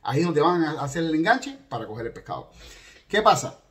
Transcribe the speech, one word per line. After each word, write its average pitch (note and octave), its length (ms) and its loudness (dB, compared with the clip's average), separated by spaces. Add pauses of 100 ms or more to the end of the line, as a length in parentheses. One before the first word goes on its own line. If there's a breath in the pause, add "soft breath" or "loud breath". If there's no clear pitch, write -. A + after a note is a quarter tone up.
ahí C3 160 0
es E3+ 60 2
donde D#3 160 2
van E3+ 220 4
a D3+ 200 -4
hacer E3 200 -4
el D#3+ 120 -2
enganche A#3 420 0 (100)
para A2 200 -8
coger A#2 180 -10
el A2+ 80 -8
pescado. - 380 -12 (560 loud breath)
¿Qué G#3 160 0
pasa? - 360 4 (120)